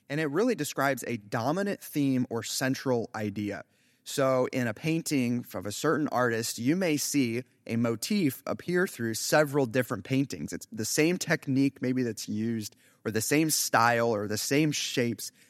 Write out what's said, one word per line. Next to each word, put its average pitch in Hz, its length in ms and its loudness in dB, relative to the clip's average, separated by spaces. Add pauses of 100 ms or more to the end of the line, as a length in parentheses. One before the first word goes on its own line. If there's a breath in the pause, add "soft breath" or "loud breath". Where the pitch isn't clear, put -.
and 143 100 -2
it 160 100 0
really 208 260 2
describes 139 520 0
a 120 80 -2
dominant 135 640 -2
theme 135 500 0
or 117 140 -4
central 131 720 -2
idea. 104 480 -4 (400)
So 131 480 2
in 123 160 0
a 110 60 -2
painting 131 800 0
of 98 120 -6
a 104 60 -4
certain 147 380 0
artist, 120 500 0
you 127 160 2
may 175 220 2
see 127 460 0 (220)
a 113 120 -2
motif 120 680 0
appear 180 420 0
through 113 260 -4
several 147 520 2
different 120 380 -2
paintings. 131 480 -2
It's - 180 -10
the 110 140 -6
same 160 340 2
technique 139 640 0
maybe 127 220 0
that's 113 240 -4
used, 110 480 -4 (300 soft breath)
or 113 60 0
the 107 100 0
same 156 280 2
style, 117 640 4
or 104 140 0
the 104 100 -2
same 151 360 2
shapes - 580 -2 (180 soft breath)